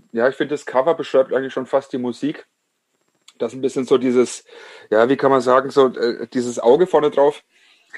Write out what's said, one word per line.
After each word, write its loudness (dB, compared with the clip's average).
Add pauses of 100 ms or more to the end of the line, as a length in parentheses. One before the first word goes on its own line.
(120)
ja, 0
ich -8
find, -4
das -8
Cover 0
beschreibt 0
eigentlich -4
schon -8
fast -4
die -4
Musik. -8 (920)
Das -6
ist -14
ein -14
bisschen -4
so 2
dieses, 0 (440)
ja, 4
wie 0
kann 2
man 2
sagen, 2
so, 4
äh, -4
dieses -6
Auge 4
vorne 0
drauf. 0 (560)